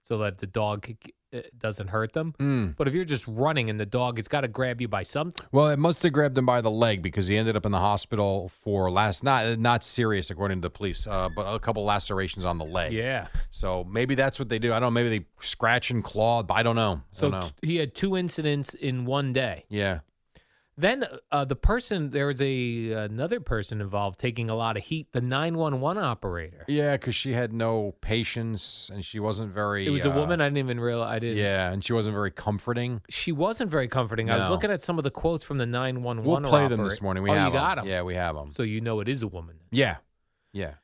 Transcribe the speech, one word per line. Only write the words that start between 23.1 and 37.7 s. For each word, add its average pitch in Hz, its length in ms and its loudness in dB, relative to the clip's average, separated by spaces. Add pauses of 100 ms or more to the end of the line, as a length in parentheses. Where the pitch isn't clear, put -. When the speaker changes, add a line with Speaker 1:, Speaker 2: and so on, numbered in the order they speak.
Speaker 1:
person 107 400 -2
involved 101 360 -2
taking 117 320 -2
a 110 60 0
lot 113 220 0
of 98 80 -6
heat, 160 260 -6
the 127 80 -2
nine 143 380 0
one 147 240 0
one 165 160 -2
operator. 98 720 -6
Speaker 2:
Yeah, 147 260 2
'cause 120 200 -4
she 135 180 -2
had 117 180 0
no 113 480 0
patience 113 960 -4
and 98 100 -8
she 107 160 -8
wasn't 104 340 -2
very, 101 320 0
Speaker 1:
It - 40 0
was 139 160 0
a 139 60 4
Speaker 2:
uh, 135 40 0
Speaker 1:
woman. 160 240 2
I 147 60 4
didn't 143 140 0
even 123 200 -2
realize. 117 320 -2
I 113 80 -2
didn't. 113 200 -2
Speaker 2:
Yeah, 98 340 2
and 98 100 -4
she - 80 -4
wasn't 107 240 2
very 101 160 0
comforting. 120 800 -4
Speaker 1:
She - 240 -4
wasn't 196 360 0
very 139 200 0
comforting. 113 420 0
I 113 60 4
was 95 80 2
Speaker 2:
No. 131 60 2
Speaker 1:
looking 208 200 2
at 185 80 0
some 170 180 -2
of 156 60 -2
the 139 80 0
quotes 165 320 -2
from 143 140 -4
the 123 80 0
nine 123 360 -2
one 117 220 -4
one 147 200 4
Speaker 2:
We'll 139 60 0
play 147 200 8
them 113 140 2
this 95 100 0
Speaker 1:
operator. 101 100 -6
Speaker 2:
morning. 95 200 0
We 101 80 4
Speaker 1:
Oh, - 20 6
Speaker 2:
have 98 140 6
Speaker 1:
you 90 120 2
got 170 200 0